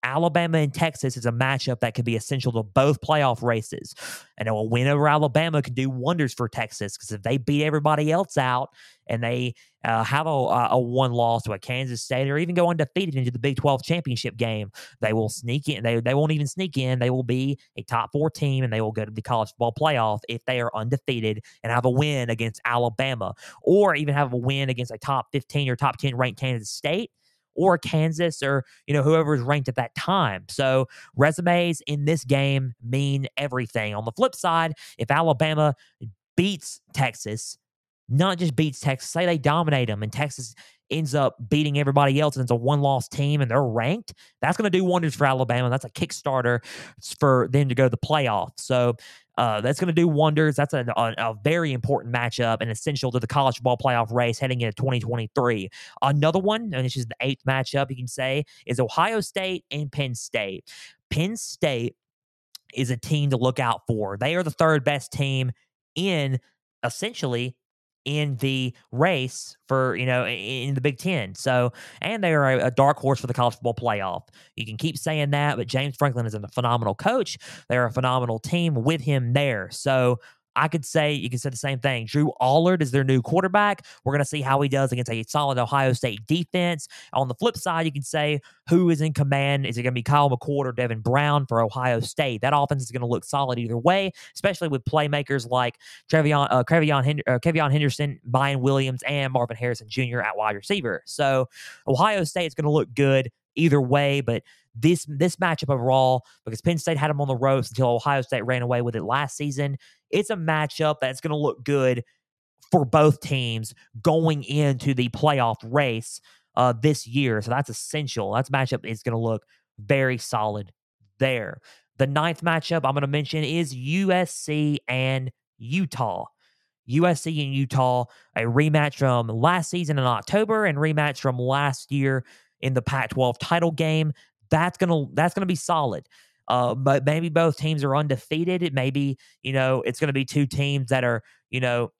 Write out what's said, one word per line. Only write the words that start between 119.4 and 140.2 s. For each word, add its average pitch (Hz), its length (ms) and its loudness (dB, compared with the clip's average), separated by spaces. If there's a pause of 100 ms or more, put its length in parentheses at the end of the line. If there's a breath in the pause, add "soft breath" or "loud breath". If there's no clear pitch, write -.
very 127 400 0
solid 107 540 -4 (460)
there. 127 420 -2 (380 soft breath)
The 135 100 4
ninth 151 340 0
matchup 165 420 0
I'm 135 100 2
gonna 143 120 0
mention 151 380 -2
is 151 300 -2
U 160 360 -2
S 180 240 2
C 151 540 0
and 131 420 -2 (280)
Utah. 123 680 -4 (600)
U 151 200 2
S 170 160 2
C 151 220 -4
and 135 100 -4
Utah, 127 520 2 (280 soft breath)
a 110 80 -2
rematch 147 540 2
from 123 320 2
last 151 420 0
season 156 280 -2
in 131 60 0
October 208 600 0
and 151 140 0
rematch 151 400 0
from 127 200 0
last 135 540 0
year 135 320 0 (360 soft breath)
in 131 140 -2
the 123 80 2
Pac-twelve 127 560 0
title 170 320 0
game. 156 420 0 (380 soft breath)
That's 170 280 2
gonna, 165 360 2
that's 170 200 2
gonna 196 120 -2
be 180 100 0
solid. 135 500 -2 (400 soft breath)
Uh, 120 280 0
but 135 320 2
maybe 160 240 2
both 165 260 2
teams 147 260 -2
are 139 140 0
undefeated. 156 640 -2
It 156 120 -2
may 135 160 0
be, 139 260 0 (260 soft breath)
you 135 120 -6
know, 131 280 2
it's 120 160 -4
gonna 147 140 0
be 135 140 0